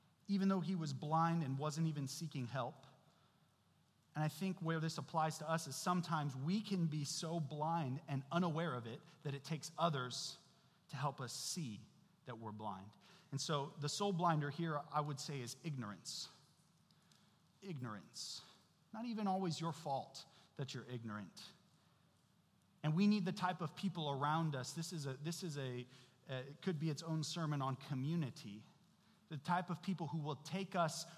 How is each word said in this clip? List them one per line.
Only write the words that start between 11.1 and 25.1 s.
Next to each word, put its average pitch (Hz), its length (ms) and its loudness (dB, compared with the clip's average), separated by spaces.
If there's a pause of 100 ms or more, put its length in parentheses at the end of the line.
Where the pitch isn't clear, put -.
us 120 120 -6
see 127 480 -4 (460)
that 120 120 -6
we're 113 140 -6
blind. 104 380 -6 (400)
And 135 100 -2
so 147 400 0
the 147 80 0
soul 202 240 0
blinder 165 380 4
here, 151 320 0 (100)
I 151 80 2
would 147 180 -2
say, 143 220 -4
is 120 240 -6
ignorance. 113 640 -6 (1300)
Ignorance. 123 800 -6 (500)
Not 220 140 -4
even 220 200 0
always 185 320 2
your 165 140 0
fault 139 540 -4 (320)
that 135 160 -4
you're 117 180 -6
ignorant. 107 480 -6 (1400)
And 156 120 2
we 196 120 6
need 208 180 6
the 180 80 0
type 180 300 0
of 151 120 -2
people 165 360 0
around 147 440 4
us. 123 180 -2
This 165 200 -4
is 151 140 -4
a, 131 180 -2